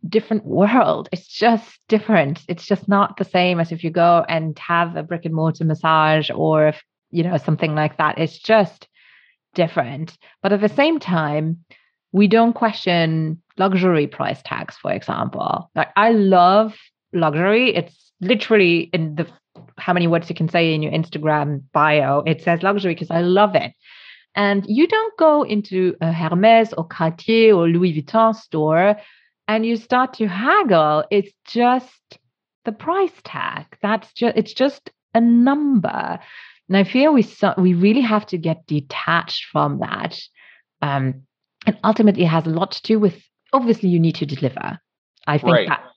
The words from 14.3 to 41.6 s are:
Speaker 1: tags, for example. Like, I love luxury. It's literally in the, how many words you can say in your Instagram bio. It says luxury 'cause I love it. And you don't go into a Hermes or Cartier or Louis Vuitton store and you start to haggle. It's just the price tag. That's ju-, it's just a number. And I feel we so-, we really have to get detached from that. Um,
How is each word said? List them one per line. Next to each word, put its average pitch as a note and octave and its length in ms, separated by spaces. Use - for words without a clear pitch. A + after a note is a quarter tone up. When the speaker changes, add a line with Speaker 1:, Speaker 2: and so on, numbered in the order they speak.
Speaker 1:
tags, - 320
for - 160
example. - 840
Like, - 220
I A3 160
love G3 640
luxury. F#3 600
It's - 460
literally F#3+ 720
in D#3+ 240
the, E3 100
how - 160
many F3 140
words E3+ 220
you E3+ 60
can D#3+ 140
say E3 240
in D#3 100
your D3+ 80
Instagram D3+ 680
bio. D3 540
It D#3+ 160
says E3+ 200
luxury F#3+ 320
'cause D#3+ 160
I E3+ 120
love F#3+ 340
it. - 160
And G3+ 320
you A#3+ 180
don't A4 320
go D4+ 260
into F#3 580
a E3 100
Hermes F#3+ 640
or E3 120
Cartier G#3+ 680
or E3+ 140
Louis F3 240
Vuitton A3+ 320
store E3 640
and A3 180
you A#3 120
start B3+ 380
to A3 120
haggle. F#3+ 840
It's G3+ 220
just B3 720
the A3+ 80
price F4 400
tag. - 420
That's G#3+ 320
ju-, A#3+ 220
it's A3 180
just - 380
a A#3 60
number. B3 960
And F#3+ 80
I G3 60
feel C4+ 300
we B3 100
so-, - 340
we F#3 160
really G#3 280
have G#3+ 260
to F#3 100
get E3 300
detached - 840
from D3 280
that. - 400
Um, C3+ 400